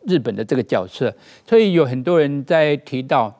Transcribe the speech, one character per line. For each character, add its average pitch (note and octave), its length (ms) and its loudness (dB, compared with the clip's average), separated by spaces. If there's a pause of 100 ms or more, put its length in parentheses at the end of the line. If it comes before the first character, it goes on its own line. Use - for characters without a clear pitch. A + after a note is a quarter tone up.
日 F#3 140 0
本 A2 160 -4
的 A2 100 -6
这 C3+ 100 -4
个 B2+ 60 0
角 G2+ 260 -2
色。 A2 260 -4 (340)
所 A#3 100 4
以 G#3+ 160 4
有 E3 120 4
很 B2+ 180 -4
多 E3+ 160 2
人 C#3+ 260 0
在 D3+ 320 2
提 C3 240 -8
到 B2+ 380 0